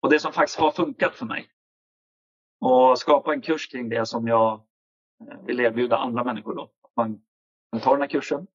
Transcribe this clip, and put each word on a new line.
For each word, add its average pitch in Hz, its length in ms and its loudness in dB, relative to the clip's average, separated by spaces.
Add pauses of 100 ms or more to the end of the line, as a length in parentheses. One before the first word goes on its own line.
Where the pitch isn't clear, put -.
Och 135 80 0
det 151 100 6
som 156 140 -6
faktiskt - 260 0
har 156 120 2
funkat 170 440 -2
för 123 100 -10
mig. - 240 -10 (1080)
Och 127 400 6
skapa - 340 2
en 139 80 -4
kurs 156 300 -4
kring 123 180 -8
det 117 160 -2
som 117 220 -4
jag, 113 260 4 (800)
eh, - 140 -20
vill 123 140 -4
erbjuda 117 380 0
andra 120 260 -4
människor 117 320 -6
då. - 80 -10
Att - 320 -20
man 110 260 -4 (500)
kan 113 100 -6
ta 131 100 2
den 143 100 2
här 143 80 -4
kursen. 147 460 -4